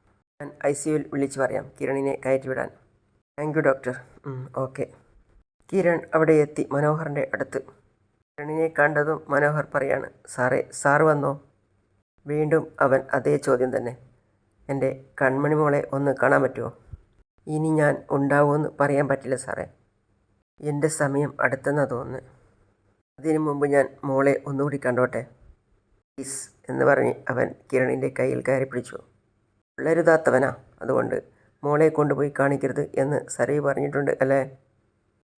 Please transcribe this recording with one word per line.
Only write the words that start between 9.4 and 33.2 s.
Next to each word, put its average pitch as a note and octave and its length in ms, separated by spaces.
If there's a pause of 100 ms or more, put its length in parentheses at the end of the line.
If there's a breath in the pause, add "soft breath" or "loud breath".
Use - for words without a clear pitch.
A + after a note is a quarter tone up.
പറയാണ്, C3 340 (260)
"സാറേ, B2+ 260 (200)
സാർ D3 300
വന്നോ?" C#3+ 220 (1000)
വീണ്ടും D3+ 340 (220)
അവൻ C3 140 (180)
അതേ D3 160 (120)
ചോദ്യം B2+ 300
തന്നെ. A#2+ 160 (800)
"എൻ്റെ C3+ 180 (300)
കൺമണി C#3+ 400
മോളെ C#3+ 220 (160)
ഒന്ന് C#3 240
കാണാൻ C#3 240
പറ്റുമോ?" A#2 240 (840)
"ഇനി D#3 140 (120)
ഞാൻ D3 120 (220)
ഉണ്ടാവുമെന്ന് C#3+ 540 (100)
പറയാൻ C#3+ 320
പറ്റില്ല C3 320
സാറേ. - 220 (1040)
എൻ്റെ D3 200 (100)
സമയം C#3 300 (160)
അടുത്തെന്നാ C#3+ 460
തോന്നുന്നത്. B2+ 340 (920)
അതിനു D#3 260
മുമ്പ് C#3+ 300
ഞാൻ C3+ 100 (240)
മോളെ C#3 240 (160)
ഒന്നുകൂടി C#3 360
കണ്ടോട്ടെ. B2 360 (920)
പ്ലീസ്," - 260 (300)
എന്ന് C3 180
പറഞ്ഞ് C3 240 (200)
അവൻ B2 140 (220)
കിരണിൻ്റെ C3 480
കയ്യിൽ B2+ 320
കയറി C3 220
പിടിച്ചു. B2 260 (840)
"വളരുതാത്തവനാ, D#3 720 (320)
അതുകൊണ്ട് A#2+ 340 (480 soft breath)
മോളെ D3 320
കൊണ്ടുപോയി C#3+ 420
കാണിക്കരുത് C#3 440 (200)
എന്ന് C3+ 160 (160)